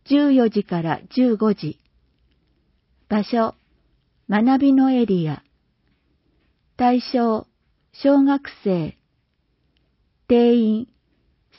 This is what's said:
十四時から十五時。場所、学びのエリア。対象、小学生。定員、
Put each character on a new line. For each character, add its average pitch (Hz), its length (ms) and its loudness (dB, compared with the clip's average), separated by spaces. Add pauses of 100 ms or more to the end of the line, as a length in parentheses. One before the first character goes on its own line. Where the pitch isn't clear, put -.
十 285 280 2
四 240 180 2
時 202 140 -4
か 170 180 -6
ら 160 180 -4 (140)
十 247 220 0
五 214 180 0
時。 - 240 -12 (1300)
場 208 140 -2
所、 226 320 -4 (720)
学 233 300 2
び 277 140 2
の 269 180 2
エ 247 160 0
リ 175 220 -2
ア。 143 140 -10 (1300)
対 247 240 2
象、 233 460 -4 (460)
小 277 300 2
学 277 280 0 (140)
生。 175 320 -4 (1300)
定 240 300 4
員、 220 320 -2 (720)